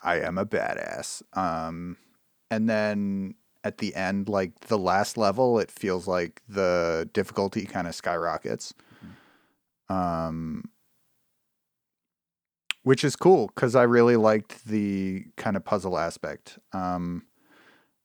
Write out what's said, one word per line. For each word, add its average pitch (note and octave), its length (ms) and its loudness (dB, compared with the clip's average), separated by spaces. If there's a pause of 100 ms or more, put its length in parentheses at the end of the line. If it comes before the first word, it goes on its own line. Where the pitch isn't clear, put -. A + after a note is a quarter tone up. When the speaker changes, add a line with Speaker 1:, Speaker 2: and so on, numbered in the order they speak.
Speaker 1:
"I E2+ 160 0
am F2 180 -4
a G2+ 80 -2
badass." - 760 -6 (140)
Um, E2+ 600 -6 (540)
and A2 200 0
then G2+ 640 -2 (300)
at G#2 140 -6
the G2 160 -6
end, F#2+ 340 -2
like, F#2+ 400 -2
the A2 100 2
last F#2 380 0
level, A#2 420 2
it G2 120 0
feels F#2 360 -4
like F2+ 400 -2
the F2 680 0
difficulty G2 500 -2
kinda F2 300 -6
skyrockets. E2 800 -4 (280)
Speaker 2:
Mm-hmm. - 920 -18
Speaker 1:
Um, E2 760 -4 (2000)
which C3 220 4
is C#3 120 0
cool E3+ 320 6
'cause A#2+ 260 0
I B2+ 100 8
really A#2+ 320 8
liked A2 500 2
the G2 580 -2 (140)
kinda G2+ 220 -4
puzzle F#2+ 380 -2
aspect. D#2 600 -8 (160)
Um, F2+ 520 -6 (800)